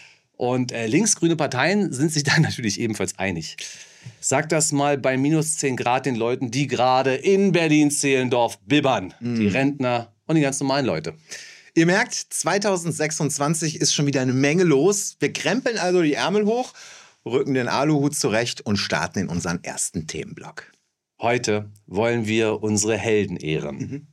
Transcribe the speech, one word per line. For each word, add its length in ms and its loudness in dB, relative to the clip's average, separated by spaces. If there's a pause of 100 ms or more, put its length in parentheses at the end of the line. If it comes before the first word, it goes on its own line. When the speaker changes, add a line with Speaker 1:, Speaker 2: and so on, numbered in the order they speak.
(380)
Speaker 1:
Und, 340 -2
äh, 140 -4
linksgrüne 500 2
Parteien 560 0
sind 220 0
sich 100 -2
da 140 2
<laughs> 20 6
natürlich 400 0
ebenfalls 380 -4
einig. 400 -6 (600)
Sag 300 -2
das 220 0
mal 260 2
bei 200 0
minus 400 0
zehn 180 -2
Grad 320 0
den 80 0
Leuten, 340 -2
die 160 0
gerade 480 2
in 380 4
Berlin-Zehlendorf 1120 2
bibbern. 580 0
Speaker 2:
Mhm. 200 -4
Speaker 1:
Die 80 4
Rentner 640 0 (140)
und 120 2
die 40 6
ganz 180 0
normalen 280 0
Leute. 260 -4 (640)
Speaker 2:
Ihr 100 6
merkt, 300 2
zweitausendsechsundzwanzig 1600 -2
ist 140 0
schon 140 0
wieder 140 0
eine 120 0
Menge 300 2
los. 560 2
Wir 140 0
krempeln 440 -2
also 240 2
die 140 2
Ärmel 300 0
hoch, 280 -2 (520)
rücken 280 0
den 140 0
Aluhut 480 0
zurecht 460 0
und 160 -2
starten 420 -2
in 100 -2
unseren 340 -4
ersten 440 -8
Themenblock. 640 -14 (500)
Speaker 1:
Heute 480 0 (160)
wollen 400 0
wir 380 0
unsere 340 0
Helden 400 0
ehren. 400 -4
Speaker 2:
Mhm. 360 -10